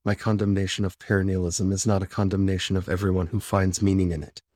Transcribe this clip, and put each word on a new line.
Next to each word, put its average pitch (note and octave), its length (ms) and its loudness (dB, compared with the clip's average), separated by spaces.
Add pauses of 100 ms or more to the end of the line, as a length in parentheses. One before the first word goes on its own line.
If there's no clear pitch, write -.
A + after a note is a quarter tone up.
my G2+ 100 2
condemnation G2+ 720 0
of F#2 140 -4
perennialism F#2+ 760 0
is G2 140 -2
not G2 160 2
a F#2+ 40 -6
condemnation F#2+ 680 0
of F#2 140 -4
everyone F#2 380 0
who G2+ 120 -4
finds F#2+ 400 0
meaning F#2+ 320 2
in D2+ 100 -6
it. - 200 -16 (140)